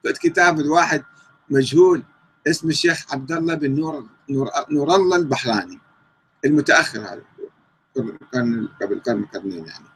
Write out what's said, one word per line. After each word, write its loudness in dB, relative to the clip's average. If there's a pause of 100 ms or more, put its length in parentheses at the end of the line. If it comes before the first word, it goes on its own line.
فد -2
كتاب 2
الواحد 0 (460)
مجهول 4 (440)
اسم -2
الشيخ 0
عبد -8
الله -2
بن -2
نور، -6 (200)
نور، -2 (220)
نور 2
الله 4
البحراني -2 (640)
المتأخر 2
هذا، -12 (760)
القرن، -4 (140)
قبل -4
قرن، -2
قرنين -10
يعني. -20 (100)